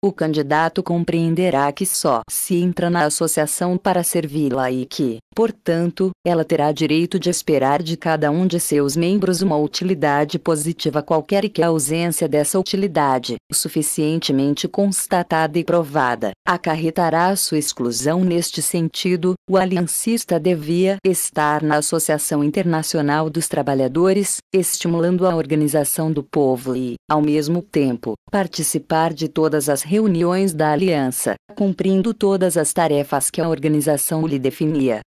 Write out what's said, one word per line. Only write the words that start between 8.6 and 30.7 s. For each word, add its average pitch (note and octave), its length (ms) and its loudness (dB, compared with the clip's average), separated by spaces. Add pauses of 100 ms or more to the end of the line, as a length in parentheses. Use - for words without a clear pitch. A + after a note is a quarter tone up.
seus C#3+ 340 0
membros F#3 460 2
uma F3 160 2
utilidade D3+ 840 0
positiva D3+ 640 -2
qualquer E3+ 400 0
e G#3+ 60 -2
que D#3 120 -4
a E3+ 60 4
ausência E3 600 0
dessa D3 280 2
utilidade, D3+ 800 0 (160)
suficientemente D3+ 1160 0
constatada F3 920 0
e D#3+ 60 -4
provada, C#3 680 0 (160)
acarretará E3 800 0
a G3 80 2
sua E3 220 -2
exclusão. C#3 680 0
Neste E3+ 380 0
sentido, F3+ 720 0 (160)
o F#3 80 4
aliancista F#3 840 0
devia F3 640 0
estar D3+ 580 0
na D3+ 140 2
Associação D3+ 680 0
Internacional D#3 880 0
dos D#3 200 -4
Trabalhadores, C#3+ 880 0 (160)
estimulando F3 720 0
a F3 80 2
organização D3+ 720 0
do D3 140 -2
povo C3 500 0
e, B2 220 -4 (160)
ao D3+ 100 2
mesmo D3+ 400 0
tempo, C3 520 -2 (180)
participar E3 840 0
de D3+ 140 -6
todas D3+ 400 0
as D3 220 -2
reuniões F#3 640 2
da D#3 180 0